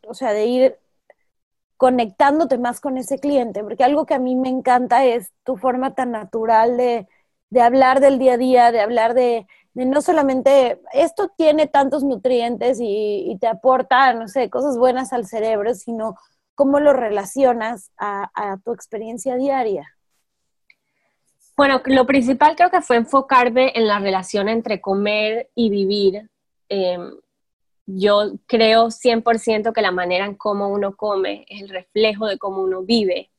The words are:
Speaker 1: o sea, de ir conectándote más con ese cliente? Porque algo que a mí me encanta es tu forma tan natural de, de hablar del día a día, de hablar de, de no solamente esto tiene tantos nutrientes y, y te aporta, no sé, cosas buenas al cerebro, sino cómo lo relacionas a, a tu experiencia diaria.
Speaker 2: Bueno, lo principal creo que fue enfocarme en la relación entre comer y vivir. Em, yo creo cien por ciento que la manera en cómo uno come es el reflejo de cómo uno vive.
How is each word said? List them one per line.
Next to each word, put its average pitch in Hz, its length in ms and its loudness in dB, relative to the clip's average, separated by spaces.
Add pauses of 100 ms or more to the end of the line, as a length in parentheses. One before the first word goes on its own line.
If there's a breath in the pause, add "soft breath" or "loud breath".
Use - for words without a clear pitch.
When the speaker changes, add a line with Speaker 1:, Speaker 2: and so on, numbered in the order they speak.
Speaker 1:
o 226 60 -14
sea, 240 200 -4
de 214 120 -2
ir 254 320 2 (1000)
conectándote 262 800 2
más 240 220 -6
con 262 180 -8
ese 262 220 -8
cliente? 240 440 -4
Porque 208 200 -4
algo 294 220 2
que 311 80 -4
a 269 60 -2
mí 254 160 -2
me 254 140 -2
encanta 254 560 0
es 233 280 -2 (100)
tu 254 140 -6
forma 254 380 -4
tan 247 160 -4
natural 226 680 0
de, 240 300 -2 (420)
de 240 120 4
hablar 262 380 4
del 269 200 6
día 254 140 4
a 240 40 2
día, 247 340 4
de 233 80 2
hablar 226 340 0
de, 240 340 0 (260 soft breath)
de 254 120 -4
no 277 160 2
solamente 269 760 2 (140)
esto 339 420 0
tiene 311 320 2
tantos 277 360 0
nutrientes 240 760 -2
y, 208 500 -4
y 214 80 -6
te 233 100 -2
aporta, 254 680 2
no 226 140 -10
sé, 240 220 -4
cosas 254 280 -4
buenas 254 340 0
al 240 140 -4
cerebro, 220 480 -4
sino 220 420 -10 (400 soft breath)
cómo 277 240 2
lo 294 140 4
relacionas 233 1040 -2
a, 202 360 -8
a 202 300 -6
tu 233 80 -8
experiencia 226 640 -10
diaria. 247 640 -4 (1600)
Speaker 2:
Bueno, 269 280 2
lo 262 200 4
principal 277 500 2
creo 359 160 4
que 359 100 2
fue - 140 0
enfocarme 254 800 2
en 226 120 2
la 208 120 0
relación 196 480 -2
entre 226 320 -4
comer 214 760 -2
y 226 160 0
vivir. 202 600 0 (400)
Em, 180 420 -4 (720)
yo 202 480 0 (140)
creo 226 440 2
cien 226 300 -2
por 226 180 0
ciento 220 340 -2
que 233 80 -2
la 190 100 0
manera 180 340 -4
en 202 100 -10
cómo 202 340 -6
uno 196 260 -4
come 208 540 -6
es 202 120 -18
el 196 80 -18
reflejo 214 580 -4
de 196 100 -6
cómo 190 240 -8
uno 190 220 -4
vive. 196 560 -2